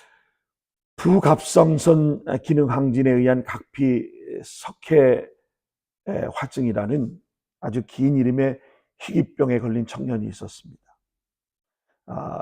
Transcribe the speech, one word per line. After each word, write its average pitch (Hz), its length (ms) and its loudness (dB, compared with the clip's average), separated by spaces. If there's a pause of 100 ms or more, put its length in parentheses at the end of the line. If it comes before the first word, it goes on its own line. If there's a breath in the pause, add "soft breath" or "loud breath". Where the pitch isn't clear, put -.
(960 loud breath)
부갑상선 156 1300 2 (200)
기능 147 260 2
항진에 131 420 0
의한 127 320 2
각피 - 640 -2 (340)
석회, - 840 0 (800)
에, - 260 -4
화증이라는 123 880 -4 (380)
아주 120 260 -8
긴 139 320 0
이름의 127 420 0 (400)
희귀병에 131 600 -2
걸린 117 260 -4
청년이 117 420 -6
있었습니다. - 540 -16 (1200)
아, - 360 -10